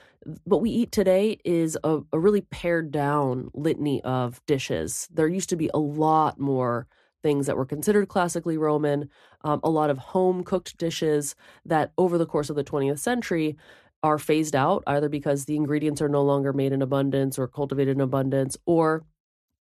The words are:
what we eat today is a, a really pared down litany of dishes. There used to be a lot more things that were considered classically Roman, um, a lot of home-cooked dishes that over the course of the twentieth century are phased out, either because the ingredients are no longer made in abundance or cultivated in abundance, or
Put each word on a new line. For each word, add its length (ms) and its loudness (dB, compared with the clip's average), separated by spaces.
what 160 2
we 80 0
eat 240 -2
today 500 2
is 400 0
a, 160 2
a 40 0
really 240 4
pared 500 -4
down 600 0
litany 500 -2
of 420 -2
dishes. 680 -4
There 160 2
used 220 -2
to 80 -2
be 160 0
a 60 0
lot 600 2
more 480 -2
things 260 0
that 100 -2
were 80 -2
considered 420 0
classically 500 -2
Roman, 520 0
um, 180 0
a 80 0
lot 200 2
of 80 0
home-cooked 800 -2
dishes 580 -2
that 320 0
over 200 2
the 80 2
course 240 -2
of 60 -6
the 80 -2
twentieth 360 -2
century 580 -2
are 160 4
phased 360 0
out, 300 2
either 240 0
because 360 -2
the 100 -4
ingredients 440 0
are 100 0
no 120 2
longer 320 2
made 180 0
in 120 0
abundance 560 0
or 80 -2
cultivated 500 -2
in 40 2
abundance, 540 0
or 360 2